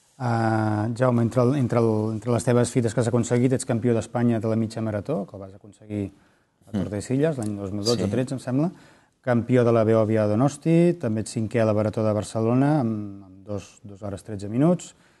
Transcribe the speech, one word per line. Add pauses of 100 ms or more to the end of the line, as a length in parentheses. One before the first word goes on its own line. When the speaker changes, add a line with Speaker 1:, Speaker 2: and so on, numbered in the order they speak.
(180)
Speaker 1:
Eh, (120)
Jaume,
entre
el,
entre
el, (240)
entre
les
teves
fites
que
has
aconseguit,
ets
campió
d'Espanya
de
la
mitja
marató,
que
el
vas
aconseguir
a (420)
Speaker 2:
Mm.
Speaker 1:
Tordesillas,
l'any
dos
mil
dotze
o
Speaker 2:
Sí.
Speaker 1:
tretze,
em
sembla, (500)
campió
de
la
Beòvia
Donosti,
també
ets
cinquè
a
la
Marató
de
Barcelona,
amb,
amb
dos,
dos
hores
tretze
minuts, (240)